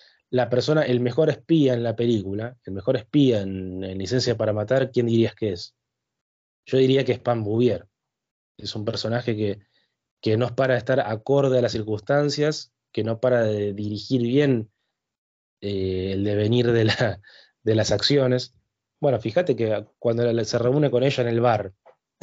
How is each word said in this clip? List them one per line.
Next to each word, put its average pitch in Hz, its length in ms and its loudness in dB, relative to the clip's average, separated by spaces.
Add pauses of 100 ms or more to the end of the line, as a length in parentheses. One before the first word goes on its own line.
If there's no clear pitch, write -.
(300)
la 107 200 0
persona, 131 340 2
el 123 160 0
mejor 123 300 0
espía 143 440 2
en 117 100 -2
la 113 120 -2
película, 113 680 -2
el 95 80 -10
mejor 98 240 -2
espía 123 440 2
en, 95 420 -8
en 95 140 -8
Licencia 117 400 -2
para 107 160 0
Matar, 127 380 -2
¿quién 120 160 0
dirías 113 280 2
que 104 180 -4
es? - 220 -12 (880)
Yo - 120 -2
diría 131 280 4
que 127 80 2
es 110 60 -10
Pam 117 240 -2
Bouvier. 110 440 0 (720)
Es - 180 -12
un 104 100 -8
personaje 113 500 -4
que, 104 240 -4 (640)
que 110 160 2
no 117 180 -2
para 131 200 2
de 120 40 0
estar 131 220 0
acorde 127 580 0
a - 20 2
las 117 120 0
circunstancias, 143 1000 -2 (180)
que 110 120 -4
no 113 160 -4
para 123 240 2
de 104 300 -2
dirigir 107 480 -4
bien, 123 500 2 (880)
eh, 95 520 -4
el 98 100 -2
devenir 107 480 2
de 113 140 4
la, 107 360 -2 (420)
de 110 120 2
las 107 160 2
acciones. 127 640 0 (440)
Bueno, 131 200 2
fíjate 160 360 0
que 107 300 -2 (140)
cuando 117 320 0
la, 117 140 0
se 120 140 -2
reúne 131 320 2
con 120 120 2
ella 131 200 0
en 117 60 -2
el 117 120 0
bar, 104 320 0 (500)